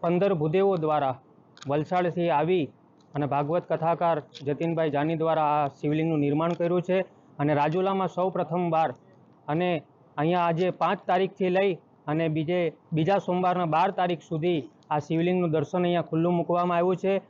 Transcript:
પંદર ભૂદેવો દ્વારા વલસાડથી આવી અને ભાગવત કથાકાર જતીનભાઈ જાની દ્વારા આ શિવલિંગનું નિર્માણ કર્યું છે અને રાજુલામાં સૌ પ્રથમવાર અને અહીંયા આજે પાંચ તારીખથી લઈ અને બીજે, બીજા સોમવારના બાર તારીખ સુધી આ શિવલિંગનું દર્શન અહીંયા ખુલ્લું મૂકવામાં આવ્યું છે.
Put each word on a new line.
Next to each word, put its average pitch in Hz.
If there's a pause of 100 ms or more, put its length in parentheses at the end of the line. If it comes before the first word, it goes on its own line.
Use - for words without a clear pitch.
પંદર 180
ભૂદેવો 180
દ્વારા 151 (480)
વલસાડથી 170
આવી 156 (440)
અને 147
ભાગવત 147
કથાકાર 156 (200)
જતીનભાઈ 160
જાની 147
દ્વારા 160
આ 147
શિવલિંગનું 156
નિર્માણ 147
કર્યું 170
છે 185 (380)
અને 147
રાજુલામાં 185
સૌ 180
પ્રથમવાર 165 (540)
અને 170 (340)
અહીંયા 170
આજે 170
પાંચ 180
તારીખથી 190
લઈ 185 (320)
અને 160
બીજે, 160 (200)
બીજા 165
સોમવારના 180
બાર 165
તારીખ 175
સુધી 165 (200)
આ 151
શિવલિંગનું 170
દર્શન 156
અહીંયા 175
ખુલ્લું 165
મૂકવામાં 175
આવ્યું 180
છે. 190